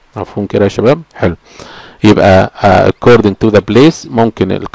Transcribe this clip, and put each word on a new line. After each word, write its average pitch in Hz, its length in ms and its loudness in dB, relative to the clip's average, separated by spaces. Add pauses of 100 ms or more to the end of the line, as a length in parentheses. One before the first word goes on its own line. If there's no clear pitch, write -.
(160)
مفهوم 101 300 -8
كده 104 180 -2
يا 101 60 0
شباب؟ 143 320 -2 (140)
حلو. 87 200 -4 (680)
يبقى، 101 480 2 (120)
آه، 98 260 2
according 107 440 2 (120)
to 113 60 2
the 101 100 2 (100)
place، 143 400 0
ممكن 113 400 -2
ال 98 240 -8